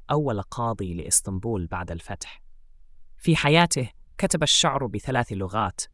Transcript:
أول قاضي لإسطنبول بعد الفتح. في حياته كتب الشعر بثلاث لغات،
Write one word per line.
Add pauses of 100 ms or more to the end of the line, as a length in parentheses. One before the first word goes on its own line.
(100)
أول
قاضي
لإسطنبول
بعد
الفتح. (760)
في
حياته (280)
كتب
الشعر
بثلاث
لغات، (140)